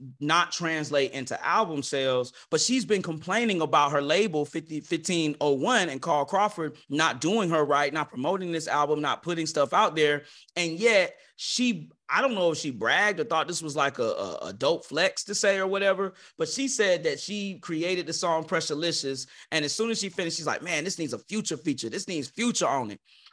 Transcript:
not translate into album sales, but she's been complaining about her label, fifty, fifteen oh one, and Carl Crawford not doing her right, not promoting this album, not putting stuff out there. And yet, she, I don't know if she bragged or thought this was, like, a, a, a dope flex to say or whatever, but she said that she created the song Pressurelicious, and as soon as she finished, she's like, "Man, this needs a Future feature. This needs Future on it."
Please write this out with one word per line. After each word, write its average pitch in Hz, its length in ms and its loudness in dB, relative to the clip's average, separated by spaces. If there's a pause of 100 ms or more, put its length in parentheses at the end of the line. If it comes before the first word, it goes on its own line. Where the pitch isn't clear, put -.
(200)
not 165 320 2
translate 151 600 0
into 123 340 -8
album 165 380 0
sales, 131 500 0 (160)
but 156 100 2
she's 247 240 2
been 190 200 0
complaining 180 580 0
about 147 300 4
her 147 100 2
label, 156 420 2
fifty, 160 360 -8
fifteen 165 600 -2
oh 147 120 2
one, 175 380 2
and 131 120 -8
Carl 143 240 2
Crawford 196 520 0 (120)
not 139 320 2
doing 180 300 2
her 156 120 4
right, 143 300 2
not 151 160 -2
promoting 175 420 -2
this 160 160 -4
album, 147 320 2
not 139 220 -2
putting 165 240 -4
stuff 147 260 0
out 180 240 4
there. 147 280 2 (320)
And 170 240 -2
yet, 202 340 4 (220)
she, 214 560 -2 (180)
I 170 120 2
don't 262 120 2
know 175 200 2
if 147 40 -4
she 151 140 -6
bragged 160 480 2
or 151 40 -2
thought 156 240 0
this 170 140 -6
was, 151 140 -8
like, 139 240 0
a, - 20 -2
a, 98 360 -2 (100)
a 95 60 -10
dope 139 300 0
flex - 420 -2
to 202 100 -6
say 196 240 2
or 190 80 0
whatever, 190 480 0 (240)
but 160 100 -2
she 269 180 -4
said 185 360 2
that 143 160 0
she 196 400 -8
created 175 480 -2
the 160 60 -6
song 160 320 0
Pressurelicious, 156 840 -2 (240)
and 156 120 0
as 143 120 -4
soon 226 160 0
as 220 80 -2
she 196 100 -4
finished, 165 280 -4
she's 151 100 -6
like, 120 160 -2
"Man, 160 200 -4
this 180 140 -4
needs 147 160 -4
a 107 60 -6
Future 202 380 -4
feature. 131 340 -4
This 185 160 -8
needs 156 220 -6
Future 214 380 0
on 123 220 0
it." 101 100 -12 (340)